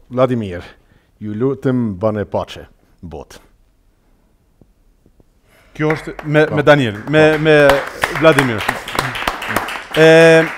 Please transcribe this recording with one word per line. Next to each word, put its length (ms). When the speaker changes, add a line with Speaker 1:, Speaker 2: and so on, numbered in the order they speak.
Speaker 1:
Vladimir, 520
ju 160
lutem 640
bane 300
pace, 380
bot. 380
Speaker 2:
Kjo 200
është 180
me, 200
Speaker 1:
Po. 100
Speaker 2:
me 60
Daniel, 460
me, 240
Speaker 1:
Po. 100
Speaker 2:
me 140
Vladimir. 420
E, 100